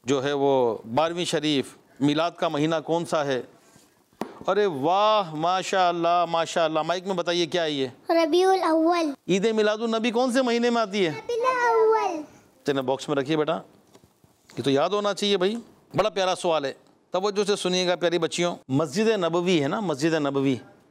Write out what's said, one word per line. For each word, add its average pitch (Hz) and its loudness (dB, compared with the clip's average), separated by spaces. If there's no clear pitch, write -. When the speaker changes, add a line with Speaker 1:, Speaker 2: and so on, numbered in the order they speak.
Speaker 1:
جو 131 0
ہے 143 -2
وہ 135 2
بارہویں 170 0
شریف، 147 -2
میلاد 147 0
کا 165 -4
مہینہ 156 0
کون 165 -2
سا 156 -2
ہے؟ 131 -2
ارے 202 2
واہ، 180 0
ماشاءاللہ، 175 2
ماشاءاللہ۔ 160 0
مائک 175 -4
میں 196 -4
بتائیے 175 0
کیا 165 -2
ہے 156 -2
یہ؟ 135 -2
Speaker 2:
ربیع 330 2
الاول۔ 330 2
Speaker 1:
عید 190 0
میلاد 214 0
النبی 226 -2
کون 240 0
سے 269 2
مہینے 240 0
میں 233 2
آتی 196 0
ہے؟ 156 0
Speaker 2:
ربیع 220 -8
الاول۔ 440 2
Speaker 1:
چلیں، 139 0
باکس 131 -4
میں 147 0
رکھیے 139 0
بیٹا، 151 0
یہ 117 -6
تو 139 0
یاد 143 2
ہونا 202 -2
چاہیے 202 0
بھائی، 190 0
بڑا 196 4
پیارا 185 0
سوال 160 0
ہے، 135 -4
توجہ 196 0
سے 196 0
سنیے 180 0
گا 175 2
پیاری 170 0
بچیوں۔ 175 -2
مسجد 156 0
نبوی 175 2
ہے 135 0
نا، 208 -4
مسجد 160 0
نبوی، 139 0